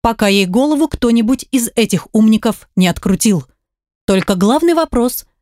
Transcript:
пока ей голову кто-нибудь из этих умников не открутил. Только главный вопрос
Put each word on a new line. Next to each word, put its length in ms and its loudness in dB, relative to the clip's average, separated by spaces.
пока 280 -2
ей 160 2
голову 420 0
кто-нибудь 640 0
из 240 -2
этих 380 -2
умников 600 0
не 120 2
открутил. 580 -2
Только 300 0
главный 380 2
вопрос 520 -2